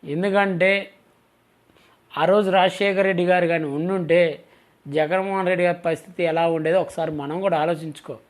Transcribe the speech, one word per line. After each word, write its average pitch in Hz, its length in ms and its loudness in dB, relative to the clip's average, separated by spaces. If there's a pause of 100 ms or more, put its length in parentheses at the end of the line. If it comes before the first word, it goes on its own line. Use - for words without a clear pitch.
ఎందుకంటే 190 680 0 (1400)
ఆ 147 180 -2
రోజు 202 260 2
రాజశేఖర్ 190 520 2
రెడ్డి 185 140 0 (100)
గారు 180 180 2
కానీ 160 160 0 (100)
ఉండుంటే 175 440 2 (640)
జగన్మోహన్ 185 640 -2
రెడ్డి 180 160 0
గారి 175 200 0
పరిస్థితి 170 360 -4 (100)
ఎలా 165 120 2 (120)
ఉండేదో 160 300 0
ఒకసారి 160 340 -6
మనం 143 240 -6
కూడా 175 200 0
ఆలోచించుకో. 160 520 -6 (140)